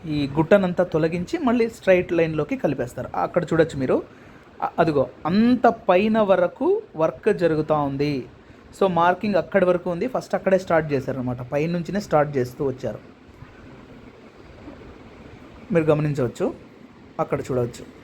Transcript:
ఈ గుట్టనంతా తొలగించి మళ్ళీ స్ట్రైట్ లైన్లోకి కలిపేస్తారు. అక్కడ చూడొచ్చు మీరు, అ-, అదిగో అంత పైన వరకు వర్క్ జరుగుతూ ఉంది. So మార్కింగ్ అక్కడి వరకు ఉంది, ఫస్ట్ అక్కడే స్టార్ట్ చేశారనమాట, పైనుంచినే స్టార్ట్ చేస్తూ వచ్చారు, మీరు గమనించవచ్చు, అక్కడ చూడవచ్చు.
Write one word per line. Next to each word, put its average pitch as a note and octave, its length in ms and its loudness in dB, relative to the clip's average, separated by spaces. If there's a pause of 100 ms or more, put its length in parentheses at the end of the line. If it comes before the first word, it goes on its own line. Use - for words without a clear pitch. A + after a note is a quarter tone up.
ఈ D3 320 -2
గుట్టనంతా F3+ 460 2
తొలగించి F3 560 -2
మళ్ళీ A#3 300 0
స్ట్రైట్ F3+ 440 2
లైన్లోకి D#3+ 420 0
కలిపేస్తారు. C3+ 600 -4
అక్కడ F3 280 -2
చూడొచ్చు D#3 360 0
మీరు, F3 240 0 (600)
అ-, - 160 -6
అదిగో D3+ 280 2 (180)
అంత A#3 420 4 (220)
పైన G#3+ 320 4
వరకు G3+ 600 2 (140)
వర్క్ D#3+ 420 0
జరుగుతూ D#3 380 2
ఉంది. C#3+ 500 -2 (540)
So G3 80 4
మార్కింగ్ F3+ 480 2
అక్కడి F3+ 300 2
వరకు F3+ 260 0
ఉంది, F3 160 -4
ఫస్ట్ F#3+ 280 -6
అక్కడే F#3+ 220 2
స్టార్ట్ D#3+ 360 0
చేశారనమాట, B2+ 480 -4
పైనుంచినే E3+ 580 -4
స్టార్ట్ D3 380 2
చేస్తూ B2+ 280 -2
వచ్చారు, A#2+ 340 -6 (2750)
మీరు E3 140 2
గమనించవచ్చు, D3+ 680 0 (680)
అక్కడ D3+ 220 -4
చూడవచ్చు. A#2+ 440 -4 (180)